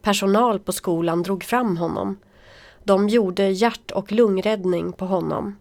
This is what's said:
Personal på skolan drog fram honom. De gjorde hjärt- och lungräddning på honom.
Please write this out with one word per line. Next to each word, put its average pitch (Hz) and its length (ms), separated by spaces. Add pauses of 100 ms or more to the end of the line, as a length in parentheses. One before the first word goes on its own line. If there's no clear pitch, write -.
Personal 202 560
på 185 140
skolan 170 500
drog 185 220
fram 233 320
honom. 175 400 (680)
De 202 240
gjorde 196 420
hjärt- 226 400
och 208 220
lungräddning 185 800
på 185 140
honom. 170 540